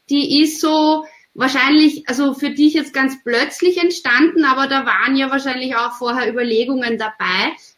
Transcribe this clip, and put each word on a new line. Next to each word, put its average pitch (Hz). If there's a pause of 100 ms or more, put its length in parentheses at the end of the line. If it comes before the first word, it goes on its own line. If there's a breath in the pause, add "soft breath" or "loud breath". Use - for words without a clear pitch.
die 285
ist 311
so 311 (280 loud breath)
wahrscheinlich, 277
also 269
für 277
dich 302
jetzt 294
ganz 262
plötzlich 294
entstanden, 320
aber 269
da 269
waren 233
ja 269
wahrscheinlich 262
auch 240
vorher 240
Überlegungen 240
dabei. 202 (260 loud breath)